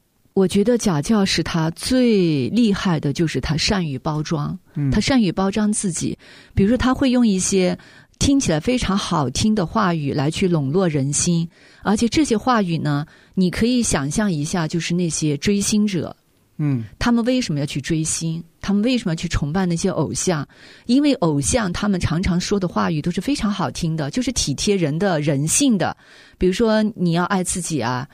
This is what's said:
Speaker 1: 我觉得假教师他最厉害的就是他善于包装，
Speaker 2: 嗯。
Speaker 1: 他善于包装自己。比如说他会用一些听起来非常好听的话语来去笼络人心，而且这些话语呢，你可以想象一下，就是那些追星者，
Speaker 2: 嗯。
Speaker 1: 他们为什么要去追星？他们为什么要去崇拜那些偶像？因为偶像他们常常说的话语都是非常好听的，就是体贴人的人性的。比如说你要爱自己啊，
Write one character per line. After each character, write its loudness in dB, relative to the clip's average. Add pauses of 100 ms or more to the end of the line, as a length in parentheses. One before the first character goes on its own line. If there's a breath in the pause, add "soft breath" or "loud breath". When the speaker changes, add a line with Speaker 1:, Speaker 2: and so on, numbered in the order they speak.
(340)
Speaker 1:
我 4
觉 2
得 4
假 0
教 2
师 0
他 0
最 2
厉 2
害 0
的 -2
就 0
是 -2
他 -2
善 0
于 -6
包 -4
装， -4 (160)
Speaker 2:
嗯。 0
Speaker 1:
他 2
善 2
于 2
包 0
装 0
自 -2
己。 -6 (360 loud breath)
比 4
如 4
说 4
他 2
会 2
用 4
一 2
些 0 (400 loud breath)
听 2
起 0
来 2
非 0
常 0
好 0
听 0
的 0
话 0
语 -2
来 0
去 -2
笼 0
络 2
人 -2
心， 0 (340 soft breath)
而 2
且 0
这 2
些 0
话 2
语 -2
呢， -2 (300 soft breath)
你 2
可 0
以 2
想 -2
象 0
一 -2
下， -2
就 -4
是 -2
那 0
些 -2
追 0
星 2
者， -4 (400)
Speaker 2:
嗯。 0 (140)
Speaker 1:
他 0
们 2
为 2
什 -4
么 -2
要 -2
去 -6
追 -2
星？ -4 (180)
他 -2
们 2
为 2
什 -4
么 -2
要 -2
去 -8
崇 -4
拜 0
那 0
些 0
偶 -2
像？ -2 (400 loud breath)
因 4
为 4
偶 0
像 -2
他 -2
们 0
常 -2
常 0
说 -2
的 -2
话 0
语 -2
都 -2
是 -4
非 -2
常 -2
好 -4
听 -4
的， -4
就 -2
是 -2
体 -2
贴 0
人 0
的 0
人 0
性 2
的。 0 (420 loud breath)
比 2
如 4
说 4 (140)
你 0
要 2
爱 0
自 -4
己 -4
啊， -4